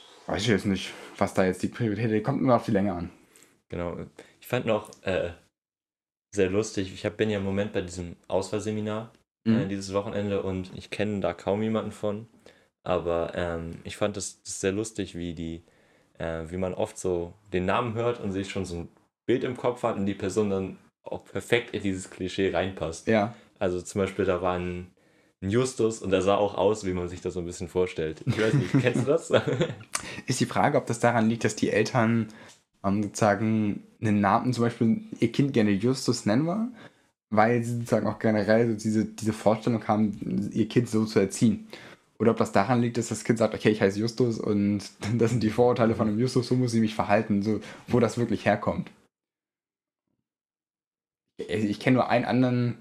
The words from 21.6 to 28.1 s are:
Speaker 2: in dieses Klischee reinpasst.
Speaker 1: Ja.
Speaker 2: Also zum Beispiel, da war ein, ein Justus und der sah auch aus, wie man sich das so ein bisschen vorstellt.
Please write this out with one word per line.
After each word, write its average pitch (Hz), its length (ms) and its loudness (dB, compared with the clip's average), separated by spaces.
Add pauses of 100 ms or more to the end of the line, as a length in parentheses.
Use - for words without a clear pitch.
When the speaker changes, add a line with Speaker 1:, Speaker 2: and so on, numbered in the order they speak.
Speaker 2:
in 104 80 -4
dieses 95 280 -2
Klischee 92 420 -2
reinpasst. 85 560 -4
Speaker 1:
Ja. 113 260 2 (240)
Speaker 2:
Also 90 220 0
zum 98 220 -4
Beispiel, 95 220 -2
da 90 180 0
war 90 160 0
ein, 90 300 -6 (540)
ein 95 80 -2
Justus 117 520 0
und 95 80 -4
der 95 120 4
sah 98 140 4
auch 101 180 0
aus, 98 300 2
wie 92 80 -2
man 90 160 -4
sich 87 140 -12
das 87 120 -4
so 90 60 -6
ein 85 60 -6
bisschen 87 220 -8
vorstellt. 80 580 -2